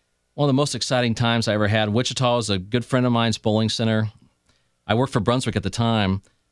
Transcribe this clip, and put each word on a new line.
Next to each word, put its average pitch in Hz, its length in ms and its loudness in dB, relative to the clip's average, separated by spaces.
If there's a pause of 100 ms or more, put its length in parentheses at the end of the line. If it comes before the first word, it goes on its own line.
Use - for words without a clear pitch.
(340)
one 143 120 -2
of 143 40 2
the 135 100 2
most 143 160 0
exciting 123 380 0
times 117 340 0
I 107 60 0
ever 104 140 0
had. 107 220 2
Wichita 120 500 0
is 104 100 -4
a 98 80 0
good 104 260 -2
friend 127 220 0
of 123 80 2
mine's 117 240 0
bowling 110 320 0
center. 110 400 0 (760)
I 104 100 0
worked 131 180 0
for 123 80 2
Brunswick 120 340 0
at 101 80 -2
the 98 60 -2
time, 107 540 0 (280)